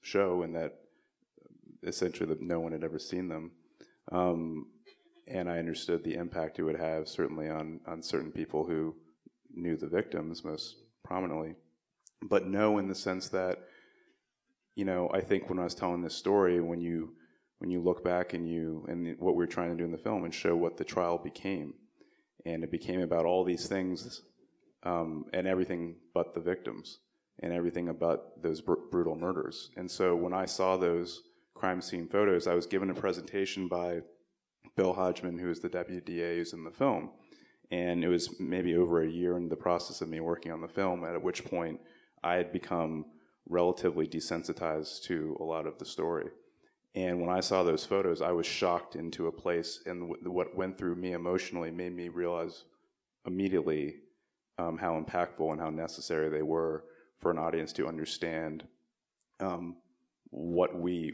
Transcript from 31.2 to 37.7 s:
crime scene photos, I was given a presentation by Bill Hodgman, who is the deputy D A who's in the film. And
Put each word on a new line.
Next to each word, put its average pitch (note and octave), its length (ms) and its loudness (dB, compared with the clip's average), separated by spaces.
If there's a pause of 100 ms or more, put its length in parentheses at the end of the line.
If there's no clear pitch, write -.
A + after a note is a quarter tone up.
crime F#2 300 0
scene E2+ 240 -4
photos, G2 400 6
I F2 80 6
was E2+ 100 4
given F#2+ 240 0
a E2+ 60 -2
presentation F#2+ 720 -2
by F2 320 -2 (760)
Bill F#2 160 4
Hodgman, F2+ 460 0
who F2 140 -2
is E2+ 80 -4
the F2 100 -4
deputy F2+ 320 -4
D E2+ 220 -4
A E2+ 140 0
who's E2+ 160 -4
in E2 100 -10
the E2 80 -10
film. A#2+ 400 0 (580)
And F2 340 2